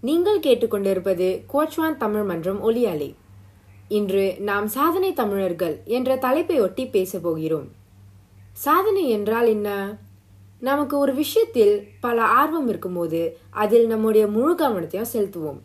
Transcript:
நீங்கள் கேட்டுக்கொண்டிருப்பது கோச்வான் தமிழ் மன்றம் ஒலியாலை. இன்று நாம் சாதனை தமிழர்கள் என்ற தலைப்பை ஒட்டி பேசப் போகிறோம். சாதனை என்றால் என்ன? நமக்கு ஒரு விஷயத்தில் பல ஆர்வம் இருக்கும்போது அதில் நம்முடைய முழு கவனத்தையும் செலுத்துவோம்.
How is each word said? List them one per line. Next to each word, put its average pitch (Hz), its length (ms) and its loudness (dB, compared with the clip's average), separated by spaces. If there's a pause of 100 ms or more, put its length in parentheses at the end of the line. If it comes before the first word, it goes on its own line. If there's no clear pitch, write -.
நீங்கள் 349 360 2
கேட்டுக்கொண்டிருப்பது 196 840 0 (200)
கோச்வான் 311 520 -2
தமிழ் 208 260 -2
மன்றம் 185 380 -4
ஒலியாலை. 202 480 0 (840)
இன்று 196 320 0 (160)
நாம் 202 280 -4
சாதனை 339 460 0
தமிழர்கள் 190 640 -2 (120)
என்ற 254 300 0
தலைப்பை 285 420 0
ஒட்டி 196 260 0
பேசப் 185 380 -2
போகிறோம். 160 440 -2 (880)
சாதனை 381 520 2
என்றால் 226 400 2
என்ன? 208 200 0 (920)
நமக்கு 285 360 0
ஒரு 277 160 2
விஷயத்தில் 262 600 2 (240)
பல 233 240 0 (100)
ஆர்வம் 294 360 2
இருக்கும்போது 170 520 -4 (340)
அதில் 214 320 4
நம்முடைய 220 400 4
முழு 247 280 2
கவனத்தையும் 220 560 -2
செலுத்துவோம். 180 540 -4